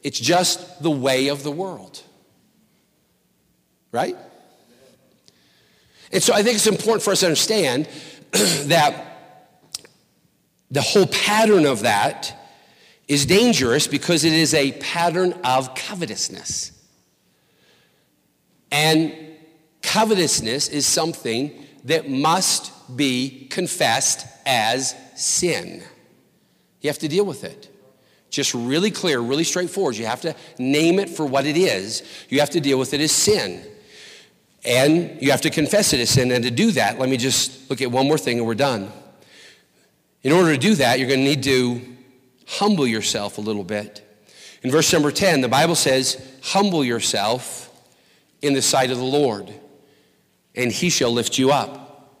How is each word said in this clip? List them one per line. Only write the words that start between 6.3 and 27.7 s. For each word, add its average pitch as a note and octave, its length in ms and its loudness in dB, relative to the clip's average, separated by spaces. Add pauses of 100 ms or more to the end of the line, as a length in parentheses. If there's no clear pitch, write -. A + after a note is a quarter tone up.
I G#3 100 4
think A#3 120 4
it's G#3+ 120 2
important G#3+ 360 2
for G3+ 80 0
us F#3 100 2
to F#3+ 60 4
understand D#3 640 0 (200)
<clears throat> - 220 -20
that D#3+ 840 0 (1500)
the C#3 100 -2
whole F#3+ 280 4
pattern G#3 580 4
of B2 140 0
that A2+ 540 0 (720)
is C#3+ 200 0
dangerous D3+ 600 4
because C#3+ 380 0
it D#3+ 80 4
is D#3+ 220 2
a C#3 180 2
pattern F3 600 -2 (100)
of B2+ 300 0
covetousness. - 1000 -8 (2000)
And D#3 400 2 (720)
covetousness F3 840 0
is C#3+ 180 -2
something D3 800 -4 (180)
that D3 240 -2
must D3 880 -2
be C3 520 -2
confessed - 800 -2 (200)
as B2 480 0 (220)
sin. F2 680 -4 (960)
You C#3+ 80 -4
have D3 100 -4
to D#3 100 -6
deal F#3 160 0
with F3 200 -8
it. - 240 -16 (600)